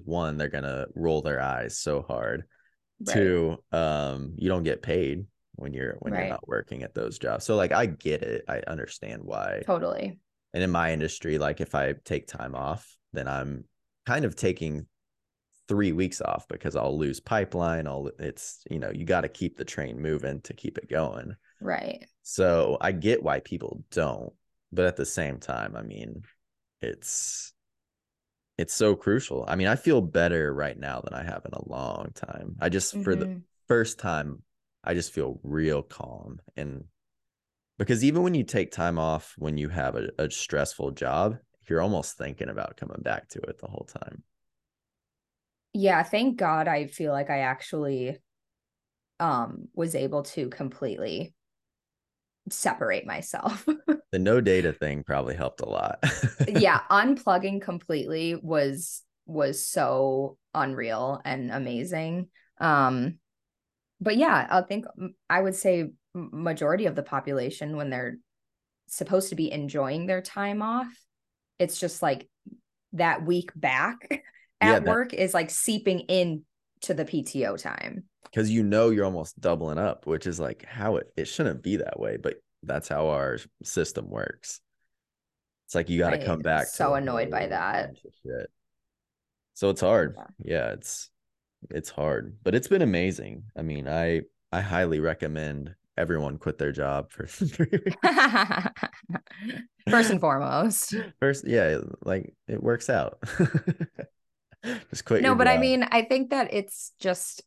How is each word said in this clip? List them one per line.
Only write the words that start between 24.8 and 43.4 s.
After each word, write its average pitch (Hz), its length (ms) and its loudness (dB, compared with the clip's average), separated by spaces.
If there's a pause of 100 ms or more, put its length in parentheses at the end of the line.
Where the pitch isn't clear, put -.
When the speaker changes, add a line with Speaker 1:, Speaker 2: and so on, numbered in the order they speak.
Speaker 1:
at 87 120 2
the 69 80 0
same 71 340 -4
time, 53 380 -6
I 57 40 -10
mean, 55 420 -12 (580)
it's, - 720 -6 (1040)
it's 85 160 -2
so 107 220 6
crucial. 98 520 0
I 78 80 0
mean, 92 120 4
I 113 80 4
feel 135 260 4
better 82 520 2
right 69 240 -4
now 67 240 -6
than - 120 -10
I 65 100 -8
have - 220 -8
in - 80 -12
a - 160 -10
long 62 440 -6
time. - 460 -10
I 87 100 0
just, 95 280 -2
for 98 180 2
the 92 100 0
Speaker 2:
Mm-hmm. 92 140 -6 (280)
Speaker 1:
first 113 300 2
time, 76 460 -4 (400)
I 87 100 0
just 87 200 -2
feel 67 300 -2
real 76 400 0
calm. - 560 -14 (180)
And 69 260 -8 (920)
because 113 260 2
even 151 200 6
when 180 120 4
you 151 80 4
take - 280 0
time 85 280 0
off, 78 380 0
when 76 200 -2
you 73 120 -2
have 67 260 0
a, 60 140 -4 (100)
a 76 100 0
stressful - 640 -2
job, 80 460 0 (300)
you're 82 140 2
almost 92 360 -2
thinking 67 320 -8
about 50 280 -8
coming - 240 -10
back - 280 -4
to - 100 -14
it - 200 -10